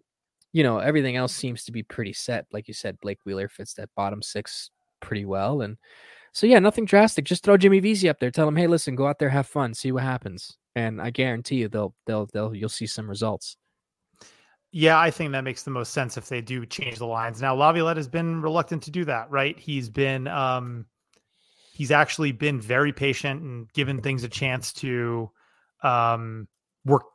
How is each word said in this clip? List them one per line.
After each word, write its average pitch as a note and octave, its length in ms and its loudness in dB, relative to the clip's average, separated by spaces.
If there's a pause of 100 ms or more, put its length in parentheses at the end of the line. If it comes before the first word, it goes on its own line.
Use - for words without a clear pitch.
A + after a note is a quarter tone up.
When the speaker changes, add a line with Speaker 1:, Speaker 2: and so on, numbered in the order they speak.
(540)
Speaker 1:
you D#3+ 100 4
know, A2+ 160 4
everything C3+ 360 0
else B2+ 180 -2
seems B2 320 -8
to A#2+ 60 -14
be A2+ 120 -8
pretty G2+ 300 -8
set. - 380 -6
Like G#2 160 -10
you G#2 60 -16
said, G2 280 -10
Blake G2+ 240 -8
Wheeler G2 240 -6
fits - 260 -16
that G2+ 200 -14
bottom G2+ 260 -4
six - 500 -10 (300)
pretty G2+ 240 -6
well. G2 360 -2
And G#2+ 160 -8 (560)
so, - 140 2
yeah, A#3+ 120 10
nothing G#3+ 260 4
drastic. G3+ 400 6
Just - 180 -2
throw G3+ 140 8
Jimmy G3 240 8
Vesey F#3+ 280 4
up D3 100 0
there. B2 120 0
Tell D#3 160 4
him, D3+ 80 2
"Hey, E3+ 120 4
listen, D#3 280 2
go C3+ 120 2
out C#3+ 120 -2
there, C#3+ 100 2
have C3+ 180 2
fun, B2+ 260 -2
see C3 180 -4
what B2+ 120 0
happens." A#2+ 540 -6 (180)
And A2+ 260 -2
I A#2 100 -4
guarantee B2+ 460 -2
you A2+ 100 0
they'll, G#2 260 -4 (140)
they'll, G#2+ 200 -2
they'll, G#2+ 280 -4
you'll G#2+ 140 -6
see - 180 -8
some G#2+ 220 -10
results. G#2 480 -6 (1160)
Speaker 2:
Yeah, D#3+ 240 6
I E3 140 4
think D3+ 220 -4
that C3+ 100 -4
makes C3 200 -8
the C#3 80 -8
most B2 200 -4
sense C3 240 -4
if A2+ 140 -12
they B2+ 100 -4
do A#2+ 260 -8
change A#2+ 340 -10
the A#2+ 60 -6
lines. A2+ 360 -4
Now, C3+ 120 0
Laviolette D#3+ 440 4
has D3 100 -6
been E3 340 -4
reluctant D#3+ 420 -2
to D3+ 80 -12
do F3 120 -2
that, B2 260 -4
right? C#3 300 -2
He's C3+ 300 -6
been, C3+ 400 -2
um, B2+ 560 -4 (880)
he's C3+ 180 -2
actually D3 400 4
been C3+ 300 -2
very C3 320 0
patient C#3 480 -4
and A#2+ 320 -12
given C3+ 280 -2
things C3 220 -4
a A#2+ 60 -8
chance B2+ 460 -4
to, A#2+ 540 -4 (540)
um, A#2 640 0 (380)
work, C3+ 180 6 (120)